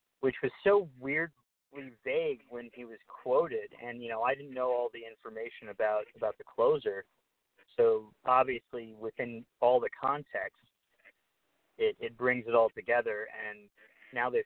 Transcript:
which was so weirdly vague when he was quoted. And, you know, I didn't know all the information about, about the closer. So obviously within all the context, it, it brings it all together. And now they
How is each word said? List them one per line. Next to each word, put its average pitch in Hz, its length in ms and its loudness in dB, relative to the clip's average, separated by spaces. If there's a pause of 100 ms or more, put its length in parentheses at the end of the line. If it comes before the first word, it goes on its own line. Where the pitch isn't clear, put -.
(200)
which 131 220 0
was 131 80 -2 (140)
so 202 240 6 (100)
weirdly 139 960 -8 (120)
vague 139 360 -2 (100)
when 120 240 -12
he 123 100 -14
was 113 220 -16
quoted. 127 640 0 (140)
And, 120 180 -10
you 117 60 -10
know, 113 140 -4
I 127 120 2
didn't 139 180 -12
know 127 180 -2
all 123 220 0
the 117 160 -14
information 113 600 -12
about, 107 340 0 (120)
about 113 220 -4
the - 140 -18
closer. 113 520 0 (720)
So 110 360 4 (140)
obviously 127 720 2
within 117 460 -8 (160)
all 123 180 6
the 117 100 0 (100)
context, 135 600 -6 (1200)
it, 110 220 2
it 117 180 -8
brings 123 300 0
it 117 80 2
all 113 180 6
together. 110 540 -2 (200)
And 104 200 -16 (440)
now 123 160 -2
they 120 180 0